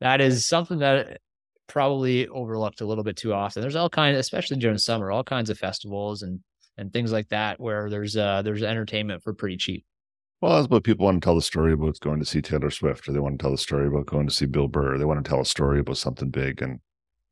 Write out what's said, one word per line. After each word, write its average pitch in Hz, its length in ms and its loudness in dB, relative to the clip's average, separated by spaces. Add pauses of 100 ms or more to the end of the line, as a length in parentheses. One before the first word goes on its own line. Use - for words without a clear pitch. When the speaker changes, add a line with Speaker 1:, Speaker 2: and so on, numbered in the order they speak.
Speaker 1:
that 131 220 4
is 127 240 4
something 170 320 0
that 139 420 0 (460)
probably 135 640 2
overlooked 110 520 -6
a 113 60 -6
little 107 180 -2
bit 104 120 -4
too 110 180 -2
often. 101 260 -4
There's 139 160 -4
all 170 140 0
kinds, 147 280 2
especially - 380 -4
during 113 220 2
summer, 107 320 -2
all 117 140 0
kinds 120 260 -2
of 104 80 -4
festivals 101 640 -6
and, 92 180 -8 (380)
and 101 140 -10
things 117 200 0
like 107 160 -2
that 107 320 -2
where 104 300 -4
there's, 104 260 -4
uh, 101 260 2
there's 107 200 -2
entertainment 107 600 -4
for 107 120 -6
pretty 95 240 -6
cheap. - 260 -6 (560)
Speaker 2:
Well, 170 160 4
that's 143 140 4
what 113 140 6
people 104 200 4
wanna 92 160 6
tell 85 140 4
the 80 80 4
story 80 300 2
about 76 280 0
going 76 200 -2
to 76 40 -2
see 76 160 -2
Taylor 73 300 -2
Swift, - 380 -4
or 69 40 -2
they 69 60 0
wanna 69 180 -2
tell 69 140 0
the 69 80 0
story 71 300 0
about 71 180 0
going 73 220 0
to 67 40 -2
see 71 140 0
Bill 69 220 2
Burr, 69 260 0
or 67 40 0
they 71 60 0
wanna 76 200 0
tell 65 160 2
a 65 40 0
story 71 360 2
about 65 180 -2
something 67 320 -4
big. 65 320 -2
And 65 160 -6 (540)